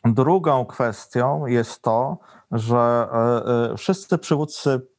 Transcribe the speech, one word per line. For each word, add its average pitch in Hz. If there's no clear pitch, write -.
Drugą 135
kwestią 127
jest 120
to, 127
że, 120
e, 117
e, -
wszyscy 180
przywódcy 143